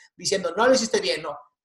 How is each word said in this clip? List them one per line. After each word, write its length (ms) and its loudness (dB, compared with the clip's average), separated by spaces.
diciendo, 400 -2
"No 120 4
lo 80 6
hiciste 260 0
bien", 220 -2
no. 120 -8